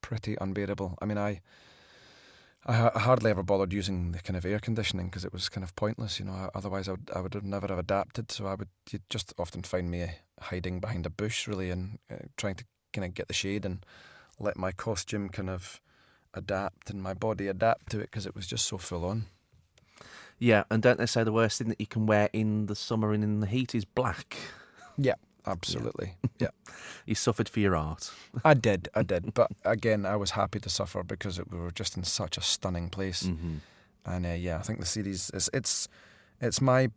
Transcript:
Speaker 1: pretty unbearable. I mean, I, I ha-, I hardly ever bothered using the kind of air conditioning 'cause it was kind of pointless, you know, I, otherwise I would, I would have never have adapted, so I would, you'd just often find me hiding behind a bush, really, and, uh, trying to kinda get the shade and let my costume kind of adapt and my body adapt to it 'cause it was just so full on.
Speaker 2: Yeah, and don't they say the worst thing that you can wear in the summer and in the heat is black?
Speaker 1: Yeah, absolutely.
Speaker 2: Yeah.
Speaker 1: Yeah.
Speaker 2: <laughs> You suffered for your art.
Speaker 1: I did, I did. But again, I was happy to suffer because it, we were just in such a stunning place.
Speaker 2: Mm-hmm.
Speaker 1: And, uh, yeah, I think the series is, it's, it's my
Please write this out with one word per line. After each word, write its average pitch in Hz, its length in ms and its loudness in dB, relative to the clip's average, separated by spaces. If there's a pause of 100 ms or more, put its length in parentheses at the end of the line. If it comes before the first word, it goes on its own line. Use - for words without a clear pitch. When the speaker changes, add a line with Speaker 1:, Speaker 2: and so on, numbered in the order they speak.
Speaker 1:
pretty 110 400 -4
unbearable. 98 600 -2
I - 40 -4
mean, 104 120 0
I, 104 240 -2 (1200)
I 123 80 2
ha-, 113 220 8
I 113 40 2
hardly 113 320 6
ever 95 120 2
bothered 95 300 2
using 92 380 0
the 87 80 -4
kind 92 180 -4
of 85 80 -4
air 104 140 0
conditioning 101 500 -2
'cause 90 160 -8
it 90 80 -6
was 90 160 -4
kind 92 140 -6
of 90 120 -10
pointless, 110 440 -2
you 98 60 -6
know, 95 80 -6
I, 95 200 -6
otherwise 95 340 -4
I 95 40 -4
would, - 240 -8
I 92 60 0
would 95 120 -4
have 101 120 -4
never 98 220 -2
have 95 120 -2
adapted, 98 520 0
so - 160 -6
I 95 80 -2
would, 101 140 -8 (220)
you'd 95 180 -10
just - 280 -6
often 87 260 -4
find 90 260 -2
me 87 160 -2 (340)
hiding 90 400 -4
behind 92 260 -4
a - 40 -2
bush, 107 380 -4
really, 95 240 -2
and, 92 280 -6 (120)
uh, - 60 -10 (200)
trying 98 180 -2
to - 100 -14 (260)
kinda 95 180 -4
get 87 180 -6
the - 60 -6
shade 98 320 -2
and 90 200 -6 (540)
let - 180 -2
my 92 140 -2
costume 101 580 -4
kind 92 200 -6
of 92 300 -8 (540)
adapt 95 560 -4
and 101 120 -6
my 95 120 -4
body 98 340 0
adapt 101 440 2
to 107 80 -2
it - 120 -6
'cause 101 140 -6
it - 100 -8
was 98 120 -8
just - 180 -2
so 101 120 -4
full 87 280 -4
on. 107 200 -2 (1120)
Speaker 2:
Yeah, 110 300 8
and 110 140 4
don't 127 140 8
they 117 80 2
say 117 180 2
the 110 80 2
worst 110 280 4
thing 113 100 0
that - 100 -2
you 107 80 -2
can 110 180 0
wear 104 280 6
in 107 320 2
the 101 100 -4
summer 110 380 0
and 107 100 2
in 104 160 2
the 104 80 2
heat 123 280 0
is 104 100 0
black? - 500 -2 (600)
Speaker 1:
Yeah, 139 160 4 (320)
absolutely. 87 720 -4 (220)
Speaker 2:
Yeah. - 80 2 (200)
Speaker 1:
Yeah. - 60 -18
Speaker 2:
<laughs> - 320 -16
You 110 100 0
suffered - 340 0
for - 100 -2
your 98 160 6
art. 78 360 -2 (340)
Speaker 1:
I 156 80 12
did, 107 420 4
I 110 80 4
did. 92 300 0
But 117 180 6 (140)
again, 107 400 2
I 98 100 0
was 101 160 0
happy 101 280 0
to 95 100 -8
suffer 95 340 -2
because 90 340 -6
it, - 140 -8
we 87 80 -6
were 87 120 -4
just - 260 -4
in 92 60 -4
such - 340 -2
a - 40 -4
stunning 87 480 0
place. 95 340 -4
Speaker 2:
Mm-hmm. 82 340 -2 (480)
Speaker 1:
And, 90 200 -2
uh, 87 40 0
yeah, 85 280 -2
I 82 40 -4
think - 180 -4
the - 60 -4
series 95 460 -2
is, - 220 0
it's, - 340 2 (540)
it's 117 200 2
my 131 360 6